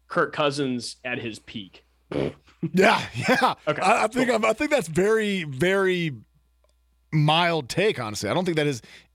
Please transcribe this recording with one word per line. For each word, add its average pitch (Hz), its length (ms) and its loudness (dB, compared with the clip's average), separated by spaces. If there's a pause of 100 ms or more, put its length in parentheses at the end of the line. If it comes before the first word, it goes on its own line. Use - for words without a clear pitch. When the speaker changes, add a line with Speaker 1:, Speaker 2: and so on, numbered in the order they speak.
Speaker 1:
Kirk - 260 0
Cousins 135 600 -2 (100)
at 123 140 -6
his 113 180 -10
peak. - 480 -16 (880)
Speaker 2:
Yeah, 190 280 4 (140)
yeah. 226 380 0 (140)
Speaker 1:
Okay, 151 140 -2
Speaker 2:
I, 220 240 2
I - 20 2
think 247 200 0
Speaker 1:
cool. 240 100 2
Speaker 2:
I'm, 220 80 0
I 220 80 2
think 294 180 -2
that's 247 160 0
very, 196 560 0
very 175 720 0 (960)
mild 156 580 2
take, 190 300 0
honestly. 104 300 -4
I 110 40 0
don't 175 120 0
think 170 120 -2
that 147 100 2
is 131 140 -4 (340)